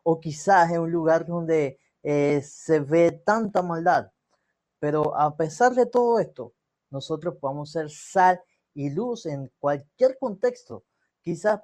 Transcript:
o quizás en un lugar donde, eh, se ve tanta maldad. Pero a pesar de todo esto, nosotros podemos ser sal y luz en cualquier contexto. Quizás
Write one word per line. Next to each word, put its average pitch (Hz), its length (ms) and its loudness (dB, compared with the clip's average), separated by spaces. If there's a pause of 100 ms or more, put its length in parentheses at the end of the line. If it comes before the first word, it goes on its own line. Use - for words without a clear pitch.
o 165 160 0
quizás 170 540 2
en 170 80 0
un 165 100 -2
lugar 165 340 2
donde, 160 540 -2 (240)
eh, 143 400 0
se 156 380 -2
ve 160 320 4
tanta 208 500 -2
maldad. 165 480 0 (720)
Pero 151 360 -2
a 151 200 0
pesar 165 400 0
de 247 100 2
todo 240 320 0
esto, 143 340 -6 (380)
nosotros 156 460 -8
podemos 143 340 -8
ser 156 180 -8
sal 185 540 0 (320)
y 143 160 -6
luz 214 360 -6
en 139 340 -10
cualquier 147 580 -2
contexto. 226 640 -6 (400)
Quizás 208 400 -4